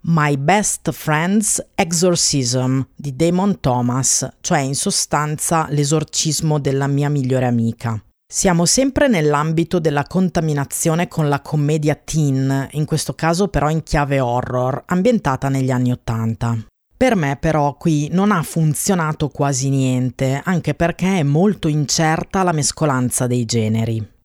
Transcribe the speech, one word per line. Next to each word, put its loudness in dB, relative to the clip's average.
My 2
Best 0
Friend's 0
Exorcism 0
di -10
Damon 2
Thomas, 0
cioè 0
in -2
sostanza -2
l'esorcismo 0
della 0
mia 0
migliore 0
amica. -2
Siamo 0
sempre 2
nell'ambito 2
della 0
contaminazione 0
con 0
la 0
commedia 0
teen, 0
in -2
questo -4
caso 0
però 0
in 0
chiave 0
horror, -2
ambientata 0
negli 0
anni 2
ottanta. -2
Per 2
me 0
però 0
qui 0
non 2
ha 2
funzionato 0
quasi -2
niente, 0
anche -2
perché 0
è 0
molto 2
incerta 0
la 2
mescolanza 0
dei 0
generi. -2